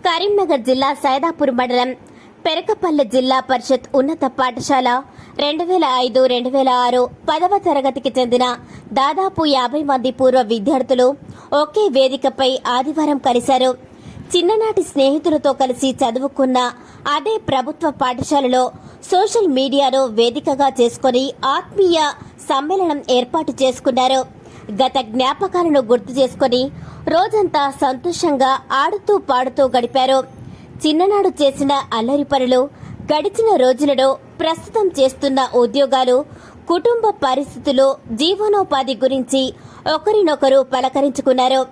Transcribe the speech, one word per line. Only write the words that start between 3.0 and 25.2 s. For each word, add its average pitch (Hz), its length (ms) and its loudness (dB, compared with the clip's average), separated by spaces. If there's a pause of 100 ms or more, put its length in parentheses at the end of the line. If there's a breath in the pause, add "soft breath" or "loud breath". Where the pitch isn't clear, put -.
జిల్లా 254 360 0
పరిషత్ 254 560 -2
ఉన్నత 277 300 0
పాఠశాల 254 760 -2 (360 loud breath)
రెండు 302 240 -2
వేల 339 220 2
ఐదు 254 400 2
రెండు 247 240 0
వేల 269 200 2
ఆరు 247 400 2 (200)
పదవ 359 280 0
తరగతికి 269 640 -2
చెందిన 247 380 0 (360 loud breath)
దాదాపు 320 520 0
యాభై 269 380 0
మంది 262 280 -2
పూర్వ 254 300 2
విద్యార్థులు 247 680 0 (540 loud breath)
ఒకే 349 300 0
వేదికపై 262 580 0 (180)
ఆదివారం 285 500 0
కలిశారు. 254 540 2 (640 loud breath)
చిన్ననాటి 415 480 2
స్నేహితులతో 285 720 0
కలిసి 262 380 0 (100)
చదువుకున్న 254 720 -2 (420 loud breath)
అదే 415 220 -2
ప్రభుత్వ 285 540 -4 (120)
పాఠశాలలో 254 640 0 (460 loud breath)
సోషల్ 403 360 2
మీడియాను 269 560 2 (160)
వేదికగా 269 500 0 (120)
చేసుకొని 240 520 0 (120)
ఆత్మీయ 330 680 0 (380 loud breath)
సమ్మేళనం 302 600 -2
ఏర్పాటు 254 420 0 (120)
చేసుకున్నారు. 254 800 0 (400 loud breath)
గత 262 160 0 (160)
జ్ఞాపకాలను 302 680 0